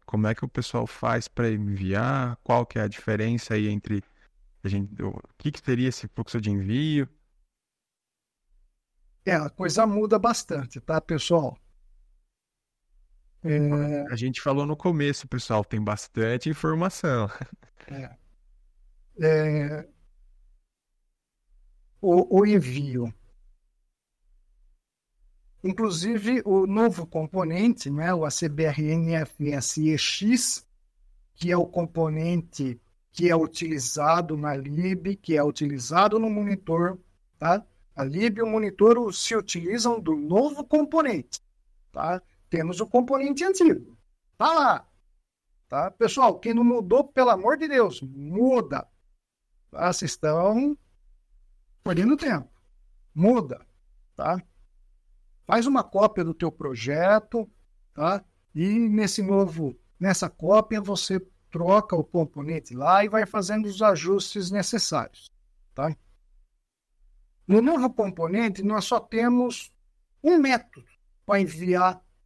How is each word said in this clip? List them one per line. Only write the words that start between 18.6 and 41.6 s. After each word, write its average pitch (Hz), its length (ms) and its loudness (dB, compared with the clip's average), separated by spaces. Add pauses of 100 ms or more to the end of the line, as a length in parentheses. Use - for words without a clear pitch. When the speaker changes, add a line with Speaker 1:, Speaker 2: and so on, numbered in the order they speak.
Speaker 2:
É, 156 680 0 (2000)
o, 185 400 4
o 202 60 6
envio. 131 680 0 (2500)
Inclusive, 208 840 -2
o 190 200 4
novo 196 400 2
componente, 180 840 -2
né, 156 240 -2
o 165 100 0
A 143 80 -2
C - 160 -4
B 151 160 -2
R 151 180 0
N 165 340 0
F 147 360 -4
S 143 300 -4
E 156 160 2
X, - 680 0 (680)
que 175 180 -4
é 175 60 4
o 175 80 2
componente 165 1120 -4 (320)
que 170 160 0
é 170 80 4
utilizado 160 1000 -2
na 147 180 -4
lib, 180 640 -4
que - 180 -2
é 147 80 4
utilizado 147 760 0
no 220 120 0
monitor, 190 680 -2 (400)
tá? 175 280 -2 (300)
A 139 80 -6
lib 196 340 -2
e 226 60 -2
o 226 40 0
monitor 214 680 4
se - 220 -4
utilizam 220 640 -2
do 160 160 -2
novo 226 480 0
componente, 294 800 0 (500)